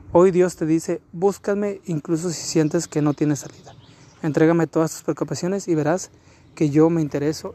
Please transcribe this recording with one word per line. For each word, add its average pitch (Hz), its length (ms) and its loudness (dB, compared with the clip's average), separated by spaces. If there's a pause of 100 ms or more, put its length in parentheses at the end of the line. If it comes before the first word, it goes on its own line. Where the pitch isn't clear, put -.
(120)
Hoy 185 200 6
Dios 180 240 2
te 170 100 -6
dice, 165 360 -2 (100)
"Búscame 202 720 -2
incluso 165 460 -4
si 151 100 -8
sientes 160 460 0
que 156 140 -4
no 147 120 2
tienes 151 260 0
salida. - 360 -18 (480)
Entrégame 160 420 2
todas 160 260 -2
tus - 120 -16
preocupaciones 175 640 -6
y 175 80 0
verás 156 340 -2 (460)
que 151 160 0
yo 156 180 6
me 165 120 2
intereso 147 540 -4